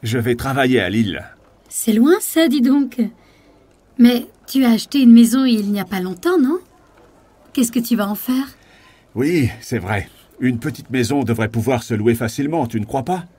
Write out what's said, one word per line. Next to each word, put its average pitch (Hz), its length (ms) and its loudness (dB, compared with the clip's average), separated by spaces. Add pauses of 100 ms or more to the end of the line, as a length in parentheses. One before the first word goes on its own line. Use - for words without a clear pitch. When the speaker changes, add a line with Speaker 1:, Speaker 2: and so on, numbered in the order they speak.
Speaker 1:
je 117 140 -4
vais 120 180 0
travailler 127 460 0
à 92 80 -2
Lille. 98 380 -2 (420)
Speaker 2:
C'est - 240 -4
loin 254 280 4
ça, 320 280 0
dis 262 140 0
donc. 262 400 0 (960)
Mais 247 280 4 (200)
tu 269 180 0
as 240 60 4
acheté 233 320 0
une 240 100 10
maison 233 320 6
il 214 260 0
n'y 202 80 -4
a 190 60 -6
pas 196 160 -8
longtemps, 190 380 -2
non ? 294 200 0 (920)
Qu'est-ce 240 180 -2
que 247 100 -2
tu 233 160 -2
vas 202 120 -2
en 208 60 -4
faire ? 254 340 -4 (680)
Speaker 1:
Oui, 139 360 0 (100)
c'est - 180 -6
vrai. 95 300 -4 (320)
Une 127 180 0
petite - 300 -10
maison 135 340 -2
devrait 110 280 -2
pouvoir 120 320 -2
se - 100 -8
louer 113 220 0
facilement, 139 520 -4
tu 117 140 -6
ne 104 60 -6
crois 131 180 -6
pas ? 180 220 -6 (120)